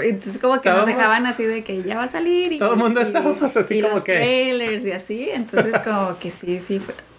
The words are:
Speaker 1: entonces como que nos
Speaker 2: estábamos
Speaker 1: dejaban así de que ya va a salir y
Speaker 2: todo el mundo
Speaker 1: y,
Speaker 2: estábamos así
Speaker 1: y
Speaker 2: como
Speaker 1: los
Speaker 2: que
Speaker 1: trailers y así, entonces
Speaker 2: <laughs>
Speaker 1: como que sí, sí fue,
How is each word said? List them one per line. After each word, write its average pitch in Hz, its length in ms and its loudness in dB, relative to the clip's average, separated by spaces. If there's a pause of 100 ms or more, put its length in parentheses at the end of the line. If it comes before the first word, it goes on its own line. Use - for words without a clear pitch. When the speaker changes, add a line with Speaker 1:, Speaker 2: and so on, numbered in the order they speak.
Speaker 1:
entonces 196 340 -2
como 254 240 2
que 233 80 2
nos 185 120 6
Speaker 2:
estábamos 214 80 4
Speaker 1:
dejaban 226 380 2
así 233 180 -2
de 220 200 -2
que 190 180 -6
ya 202 140 -4
va 233 60 -4
a 254 60 -4
salir 349 440 0
y 311 60 -4
Speaker 2:
todo 233 160 2
el 214 40 4
mundo 233 220 4
Speaker 1:
y, 233 40 4
Speaker 2:
estábamos 214 520 0
así 208 220 2
Speaker 1:
y - 20 4
Speaker 2:
como 214 140 2
Speaker 1:
los 202 100 0
Speaker 2:
que 190 80 0
Speaker 1:
trailers 247 720 0
y 196 80 -4
así, 220 400 -6
entonces 226 400 0
Speaker 2:
<laughs> 226 140 -2
Speaker 1:
como 196 320 -2
que 180 120 -8
sí, 180 300 -6
sí 196 200 -4
fue, - 120 -10 (260)